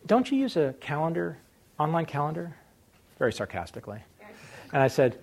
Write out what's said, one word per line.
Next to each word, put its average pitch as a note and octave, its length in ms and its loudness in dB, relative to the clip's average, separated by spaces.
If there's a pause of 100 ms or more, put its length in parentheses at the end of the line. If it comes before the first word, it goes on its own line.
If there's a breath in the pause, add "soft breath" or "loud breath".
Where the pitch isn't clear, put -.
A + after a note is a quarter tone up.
Don't B3 240 4
you C#4 80 2
use C4+ 180 0
a C#3 240 2
calendar, E3 580 -2 (400)
online D#3+ 280 0
calendar? D#3 500 -6 (640)
Very A#2 140 2
sarcastically. G#2 680 -8 (720 loud breath)
And C#3+ 100 4
I C3+ 60 6
said C3 340 2